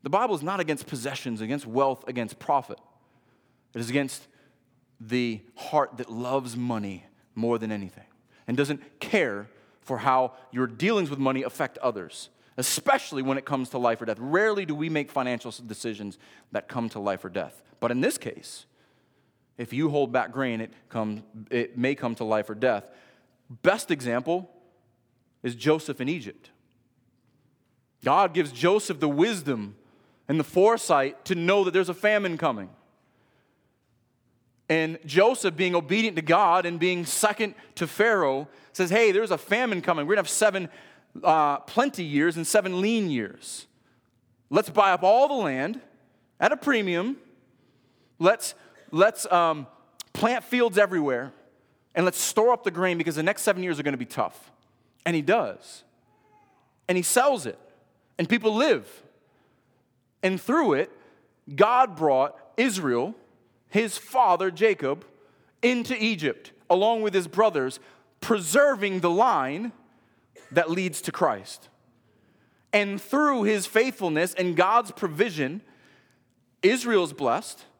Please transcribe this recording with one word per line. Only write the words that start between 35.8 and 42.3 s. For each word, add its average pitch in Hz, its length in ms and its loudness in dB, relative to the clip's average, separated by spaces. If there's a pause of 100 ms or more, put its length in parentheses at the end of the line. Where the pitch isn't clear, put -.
to 160 80 -4
God 175 420 4
and 175 140 -4
being 175 260 -2
second 208 480 -2 (220)
to 175 100 -4
Pharaoh, 151 600 0 (260)
says, 180 160 -2
Hey, 214 220 4
there's 202 180 0
a 175 80 0
famine 208 440 -2
coming. 151 260 -2
We're 202 80 2
gonna 202 60 2
have 170 80 -4
seven, 190 400 0 (540)
uh, 151 360 4
plenty 247 440 -2
years 151 320 0